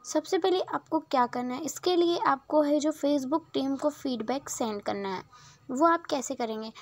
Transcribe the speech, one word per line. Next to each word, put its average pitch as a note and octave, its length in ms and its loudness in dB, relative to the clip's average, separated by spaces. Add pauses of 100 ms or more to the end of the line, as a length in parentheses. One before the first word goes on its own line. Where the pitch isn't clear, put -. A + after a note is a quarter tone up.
सबसे D4+ 340 -2
पहले F4+ 240 2
आपको - 380 -2
क्या C4 260 2
करना B3 300 -6
है, C4 60 -8
इसके F4+ 340 -2
लिए F4 220 4
आपको D4+ 440 2
है D4 180 4
जो D4+ 120 0
Facebook D4 500 0 (120)
टीम C#4 220 0
को D4 140 0
फीडबैक B3+ 600 -6
सेंड G#3+ 320 -4
करना G3 340 -4
है, F#3+ 80 -8 (480)
वो C4 140 2
आप E4+ 200 4
कैसे C4+ 300 -4
करेंगे? A3 360 -6 (100)